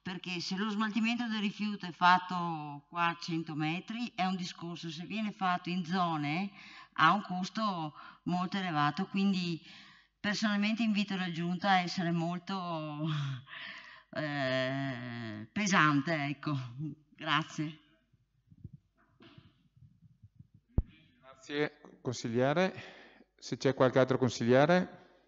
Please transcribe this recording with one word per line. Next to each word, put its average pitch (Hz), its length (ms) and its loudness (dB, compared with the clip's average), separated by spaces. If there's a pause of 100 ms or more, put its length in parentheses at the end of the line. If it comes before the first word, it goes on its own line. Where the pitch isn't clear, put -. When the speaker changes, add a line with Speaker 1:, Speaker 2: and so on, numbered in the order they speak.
Speaker 1:
perché 180 400 -6
se 185 160 -4
lo 214 120 -2
smaltimento 220 600 0
del 220 100 -2
rifiuto 202 460 -4
è 175 80 -8
fatto 170 960 2
qua 170 180 0
a 170 100 -2
cento 165 380 -4
metri 185 580 -4
è 185 120 -2
un 185 100 -2
discorso, 170 540 -8
se 156 160 -10
viene 208 260 -6
fatto 180 380 -2
in 180 160 -2
zone 165 680 -2 (480)
ha 160 140 8
un 202 80 2
costo 180 720 -4 (300)
molto 180 340 0
elevato, 160 500 0
quindi 180 540 0 (580)
personalmente 208 640 0
invito 202 320 0
la 185 160 -2
Giunta 170 400 -2
a 185 80 6
essere 170 320 0
molto, 170 960 -4
<laughs> 139 400 -4 (640)
eh, 131 1400 -2
pesante, 156 760 4
ecco. 147 280 -2 (600)
Grazie. 156 640 -2 (3500)
Speaker 2:
Grazie, - 500 -2 (300)
consigliere. 131 720 2 (640)
Se - 200 -6
c'è 131 160 2
qualche 131 260 6
altro 131 180 6
consigliere? 131 880 4 (220)